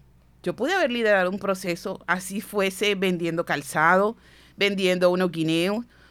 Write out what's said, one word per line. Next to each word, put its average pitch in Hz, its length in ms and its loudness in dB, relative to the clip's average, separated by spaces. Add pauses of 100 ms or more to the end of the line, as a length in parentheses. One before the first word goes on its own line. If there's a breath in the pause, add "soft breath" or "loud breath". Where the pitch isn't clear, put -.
(440)
Yo 180 120 -4
pude 294 200 -2
haber 311 160 0
liderado 208 400 2
un 196 80 -6
proceso, 190 640 -4
así 185 340 -4
fuese 202 540 -2
vendiendo 175 520 -2
calzado, 175 680 2 (400 soft breath)
vendiendo 185 540 2
unos 180 220 2
guineos, 165 540 0 (260 soft breath)